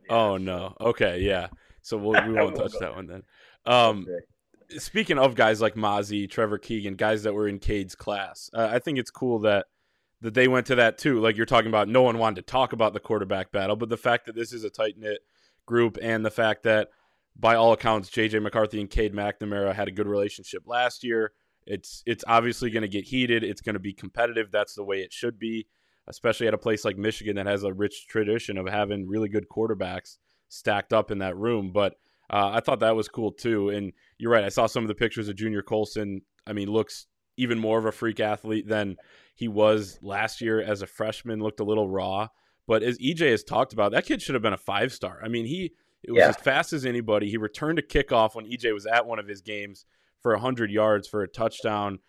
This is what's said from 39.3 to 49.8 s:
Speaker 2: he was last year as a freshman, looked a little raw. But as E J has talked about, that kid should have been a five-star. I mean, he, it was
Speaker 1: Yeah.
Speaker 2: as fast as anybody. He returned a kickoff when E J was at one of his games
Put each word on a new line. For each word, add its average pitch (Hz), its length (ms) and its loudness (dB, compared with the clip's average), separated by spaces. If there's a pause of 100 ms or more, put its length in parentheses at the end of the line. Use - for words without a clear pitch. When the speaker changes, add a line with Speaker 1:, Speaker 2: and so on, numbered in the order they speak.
Speaker 2:
he 117 160 -6
was 107 520 2
last 101 380 -4
year 110 220 0
as 101 200 -2
a 95 60 -10
freshman, 110 540 -6
looked 107 180 -6
a 110 60 -2
little 107 240 2
raw. 95 400 -4 (360)
But 110 160 2
as 120 200 -2
E 135 120 0
J 160 180 4
has 107 120 2
talked - 300 0
about, 104 180 2
that 147 140 2
kid 294 160 -2
should 147 140 -4
have 120 60 0
been 104 120 0
a 90 40 -4
five-star. 101 640 -4
I 110 60 -8
mean, 117 180 -4
he, 170 280 -6 (300)
it - 80 -10
was 95 100 4
Speaker 1:
Yeah. 82 80 10
Speaker 2:
as - 80 -2
fast 143 360 0
as 139 120 -4
anybody. 110 440 0
He 110 80 -4
returned 151 420 -4
a - 40 -2
kickoff 120 520 2
when 110 120 -12
E 120 100 -8
J 117 140 0
was 104 140 -4
at 113 200 2
one 113 140 -6
of 101 80 -10
his 101 140 -12
games 101 440 -12 (360)